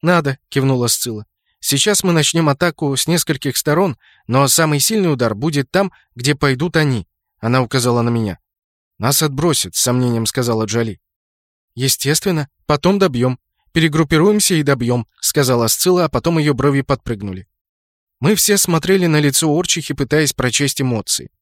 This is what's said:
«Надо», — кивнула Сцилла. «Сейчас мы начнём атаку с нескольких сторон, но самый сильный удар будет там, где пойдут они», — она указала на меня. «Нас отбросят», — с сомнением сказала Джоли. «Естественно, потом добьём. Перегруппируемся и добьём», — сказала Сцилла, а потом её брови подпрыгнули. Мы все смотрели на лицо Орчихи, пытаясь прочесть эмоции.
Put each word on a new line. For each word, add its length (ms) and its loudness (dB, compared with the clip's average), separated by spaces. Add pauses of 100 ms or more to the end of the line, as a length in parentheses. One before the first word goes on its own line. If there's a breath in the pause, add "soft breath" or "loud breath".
«Надо», — 340 0 (120)
кивнула 380 0
Сцилла. 380 -6 (340)
«Сейчас 440 0
мы 100 2
начнём 340 2
атаку 480 -2
с 120 -4
нескольких 500 -2
сторон, 400 0 (300 soft breath)
но 200 2
самый 320 2
сильный 320 0
удар 220 0
будет 380 -2
там, 200 0 (240 soft breath)
где 200 0
пойдут 420 0
они», — 300 0 (320)
она 240 2
указала 400 0
на 60 0
меня. 280 -2 (640)
«Нас 240 0
отбросят», — 520 -2
с 60 -2
сомнением 460 0
сказала 380 -2
Джоли. 360 -4 (720)
«Естественно, 760 -2 (180)
потом 320 2
добьём. 400 0 (320)
Перегруппируемся 840 2
и 100 2
добьём», — 440 0 (140)
сказала 460 2
Сцилла, 380 2
а 40 -2
потом 280 0
её 160 2
брови 280 0
подпрыгнули. 680 -6 (720)
Мы 160 2
все 220 2
смотрели 500 2
на 120 4
лицо 300 2
Орчихи, 440 -2
пытаясь 400 0
прочесть 480 -2
эмоции. 500 -4 (100)